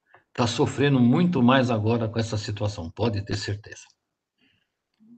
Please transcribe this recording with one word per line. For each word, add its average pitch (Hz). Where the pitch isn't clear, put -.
tá 123
sofrendo 135
muito 147
mais 123
agora 113
com 113
essa 107
situação, 107
pode 107
ter 104
certeza. -